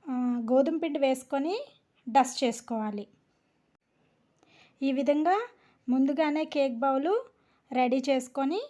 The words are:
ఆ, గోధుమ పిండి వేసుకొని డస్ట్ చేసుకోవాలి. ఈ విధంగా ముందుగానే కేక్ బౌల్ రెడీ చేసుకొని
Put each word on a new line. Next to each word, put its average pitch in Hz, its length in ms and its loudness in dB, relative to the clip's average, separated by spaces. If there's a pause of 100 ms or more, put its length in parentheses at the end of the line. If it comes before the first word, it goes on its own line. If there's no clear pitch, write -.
ఆ, 277 80 -6 (380)
గోధుమ 277 320 2
పిండి 294 240 -2
వేసుకొని 277 480 -2 (520)
డస్ట్ 254 360 2
చేసుకోవాలి. 214 640 -4 (1800)
ఈ 269 180 0
విధంగా 302 380 2 (500)
ముందుగానే 294 580 2 (100)
కేక్ 269 300 0
బౌల్ 277 260 2 (600)
రెడీ 254 380 2
చేసుకొని 269 600 -2